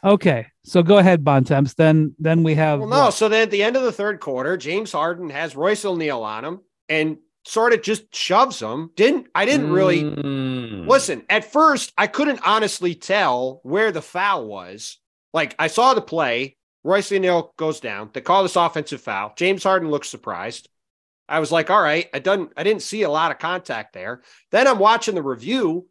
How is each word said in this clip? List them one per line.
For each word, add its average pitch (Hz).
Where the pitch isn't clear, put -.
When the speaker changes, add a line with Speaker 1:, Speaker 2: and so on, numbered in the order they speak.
Speaker 1:
okay, 185
so 170
go 196
ahead, 180
Bontemps. 139
Then, 156
then 160
we 160
have 151
Speaker 2:
Well, 175
no. 254
Speaker 1:
what? 208
Speaker 2:
So 220
then 220
at 220
the 202
end 233
of 269
the 247
third 202
quarter, 143
James 175
Harden 165
has 143
Royce 202
O'Neal 156
on 107
him 175
and 156
sort 233
of 220
just 220
shoves 226
him. 131
Didn't, 254
I 190
didn't 254
really 175
Speaker 3:
Mm. 131
Speaker 2:
listen. 190
At 214
first, 302
I 202
couldn't 269
honestly 190
tell 131
where 196
the 160
foul 185
was. 98
Like, 156
I 156
saw 240
the 220
play. 135
Royce 190
O'Neal 180
goes 156
down. 107
They 131
call 190
this 180
offensive 156
foul. 104
James 190
Harden 185
looks 147
surprised. 101
I 156
was 151
like, 165
"All 208
right, 160
I 143
didn't, 185
I 143
didn't 202
see 214
a 175
lot 156
of -
contact 160
there." 104
Then 247
I'm 254
watching 214
the 165
review. 165